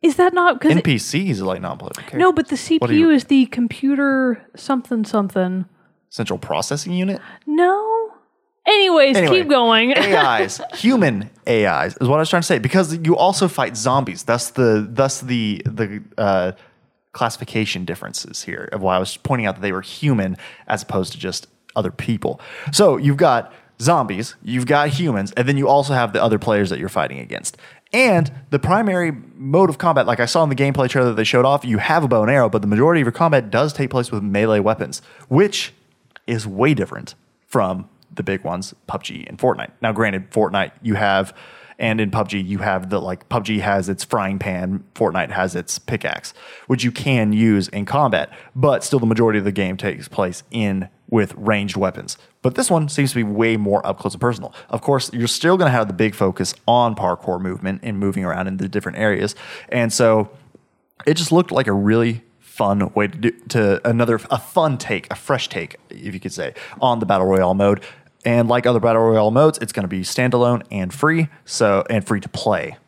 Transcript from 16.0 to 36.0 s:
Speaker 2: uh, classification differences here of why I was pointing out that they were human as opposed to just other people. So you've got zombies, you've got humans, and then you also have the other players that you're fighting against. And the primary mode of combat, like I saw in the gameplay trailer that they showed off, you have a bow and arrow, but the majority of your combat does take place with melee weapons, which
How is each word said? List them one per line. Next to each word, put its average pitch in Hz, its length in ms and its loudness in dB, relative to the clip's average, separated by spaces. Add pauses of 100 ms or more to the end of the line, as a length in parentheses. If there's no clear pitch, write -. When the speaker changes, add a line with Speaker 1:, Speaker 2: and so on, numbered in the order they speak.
Speaker 2:
uh, 95 340 0 (600)
classification 110 720 -4
differences - 580 -10
here - 300 -12
of 101 100 -6
why 92 140 0
I - 20 2
was 95 180 -4
pointing 120 300 -2
out 95 80 -2
that 92 60 -14
they 98 120 -2
were 92 100 -4
human 104 540 -2 (300)
as 104 160 -2
opposed 95 300 -6
to - 60 -18
just - 280 -8 (300)
other 95 160 -2
people. - 480 -4 (320)
So 175 240 4
you've 143 200 2
got 139 360 2 (280)
zombies, 117 640 0
you've 123 240 -4
got 147 240 2
humans, 135 420 -2
and 123 160 -4
then 139 80 0
you 139 100 0
also 139 280 2
have 120 180 0
the 104 100 0
other 110 160 2
players 104 300 0
that 82 100 -6
you're 90 120 -6
fighting 69 280 -4
against. - 380 -12 (380)
And 202 360 4 (200)
the 143 80 0
primary 185 520 0 (260)
mode 160 340 4
of 139 80 -6
combat, 139 280 2
like 117 140 0
I 120 60 2
saw 165 180 2
in 147 60 0
the 135 40 0
gameplay 135 340 2
trailer 127 200 2
that 113 80 0
they 113 80 2
showed 123 220 4
off, 143 180 2
you 113 140 0
have 156 260 2
a 135 40 0
bow 117 120 4
and 107 100 2
arrow, 127 200 4
but 110 100 0
the 104 80 -2
majority 147 320 4
of 127 60 2
your 117 60 -2
combat 143 380 2
does 143 220 0
take 135 160 -4
place 123 240 -2
with 104 100 -4
melee 104 380 2
weapons, 104 400 -2 (280)
which 190 440 2 (540)